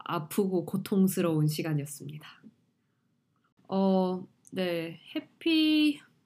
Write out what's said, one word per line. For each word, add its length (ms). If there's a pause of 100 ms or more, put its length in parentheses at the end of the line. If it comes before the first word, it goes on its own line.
아프고 640
고통스러운 800
시간이었습니다. 840 (1400)
어, 580 (260)
네. 480 (140)
해피, 840 (260)